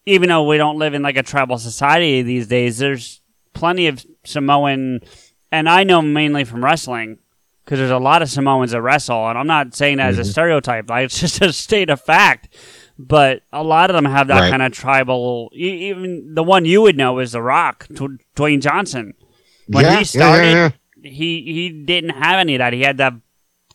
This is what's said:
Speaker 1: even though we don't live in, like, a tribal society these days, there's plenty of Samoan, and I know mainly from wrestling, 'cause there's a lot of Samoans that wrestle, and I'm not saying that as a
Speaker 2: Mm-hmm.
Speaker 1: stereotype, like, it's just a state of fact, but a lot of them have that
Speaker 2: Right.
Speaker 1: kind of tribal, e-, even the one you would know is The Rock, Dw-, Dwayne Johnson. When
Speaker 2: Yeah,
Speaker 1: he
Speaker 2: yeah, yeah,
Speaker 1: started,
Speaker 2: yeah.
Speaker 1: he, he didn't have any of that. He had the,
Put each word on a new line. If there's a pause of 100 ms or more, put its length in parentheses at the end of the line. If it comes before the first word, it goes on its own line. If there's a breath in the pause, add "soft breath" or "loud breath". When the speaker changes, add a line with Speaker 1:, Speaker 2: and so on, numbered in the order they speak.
Speaker 1:
even
though
we
don't
live
in,
like,
a
tribal
society
these
days,
there's (340)
plenty
of (180)
Samoan, (500 soft breath)
and
I
know
mainly
from
wrestling, (480)
'cause
there's
a
lot
of
Samoans
that
wrestle,
and
I'm
not
saying
that
as
a
Speaker 2:
Mm-hmm.
Speaker 1:
stereotype,
like,
it's
just
a
state
of
fact, (440 loud breath)
but (100)
a
lot
of
them
have
that
Speaker 2:
Right.
Speaker 1:
kind
of
tribal,
e-,
even
the
one
you
would
know
is
The
Rock,
Dw-, (160)
Dwayne
Johnson. (500)
When
Speaker 2:
Yeah,
Speaker 1:
he
Speaker 2:
yeah,
yeah,
Speaker 1:
started, (520)
Speaker 2:
yeah.
Speaker 1:
he,
he
didn't
have
any
of
that.
He
had
the, (560)